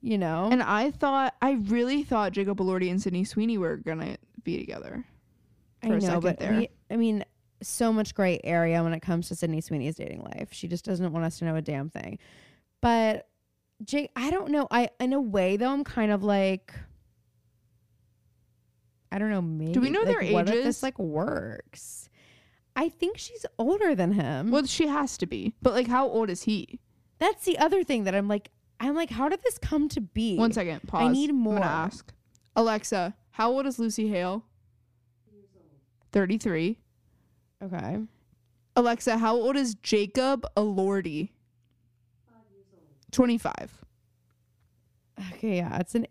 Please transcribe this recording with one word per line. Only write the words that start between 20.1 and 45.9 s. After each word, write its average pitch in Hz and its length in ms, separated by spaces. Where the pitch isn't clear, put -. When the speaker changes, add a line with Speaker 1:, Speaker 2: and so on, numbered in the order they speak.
Speaker 2:
their - 120
Speaker 1:
what 170 160
if 220 60
Speaker 2:
ages? 247 100
Speaker 1:
this, - 180
like, 262 160
works? - 1120
I 320 120
think 359 300
she's - 260
older 339 360
than 185 180
him. 156 400
Speaker 2:
Well, 285 120
she 311 220
has 285 320
to - 80
be. - 340
But, 254 140
like, 240 140
how 254 200
old 220 220
is 180 140
he? 214 340
Speaker 1:
That's 370 260
the 349 140
other 330 240
thing 233 220
that 190 100
I'm 202 140
like, 208 220
I'm 277 160
like, 330 160
"How 247 180
did 392 140
this - 160
come 302 320
to - 100
be?" 214 380
Speaker 2:
One 226 140
second. 180 340
Pause. 214 160
Speaker 1:
I 240 100
need 285 180
Speaker 2:
I'm 262 140
gonna 214 120
Speaker 1:
more. 196 80
Speaker 2:
ask. 160 500
Alexa, 214 580
how 226 180
old 269 160
is 254 120
Lucy 220 300
Hale? 190 360
Thirty-three. 196 680
Speaker 1:
Okay. 175 360
Speaker 2:
Alexa, 233 420
how 226 160
old 247 220
is 247 180
Jacob 240 720
Elordi? 190 760
Twenty-five. - 760
Speaker 1:
Okay, 208 240
yeah, 170 200
it's 180 160